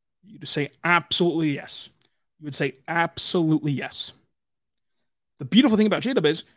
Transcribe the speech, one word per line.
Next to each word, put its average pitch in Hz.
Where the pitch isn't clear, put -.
You'd 180
say 143
absolutely 165
yes. -
You 156
would 143
say 143
absolutely 160
yes. -
The 127
beautiful 220
thing 214
about 202
J-Dub 254
is 156